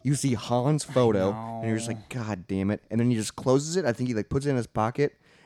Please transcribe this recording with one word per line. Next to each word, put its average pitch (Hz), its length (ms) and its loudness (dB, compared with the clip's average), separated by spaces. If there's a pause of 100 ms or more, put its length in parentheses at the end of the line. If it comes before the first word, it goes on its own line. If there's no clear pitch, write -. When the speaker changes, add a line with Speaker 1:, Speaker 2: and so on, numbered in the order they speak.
Speaker 1:
You 147 100 2
see 135 200 0
Han's 123 540 0
Speaker 2:
I 143 40 -10
Speaker 1:
photo, 104 400 4
and 113 360 -6
you're 113 100 2
just 117 120 -6
Speaker 2:
know. 110 60 -4
Speaker 1:
like, 107 120 -16
"God 107 380 -6
damn 98 240 0
it." 104 200 -2
And 113 100 0
then 120 100 4
he 120 60 2
just 107 180 -4
closes 143 420 2
it. 185 80 0
I 120 80 2
think 123 160 -2
he, 123 60 -2
like, 104 140 -4
puts 139 180 -2
it 147 40 0
in 135 60 0
his 113 120 -4
pocket, 117 480 -2 (300)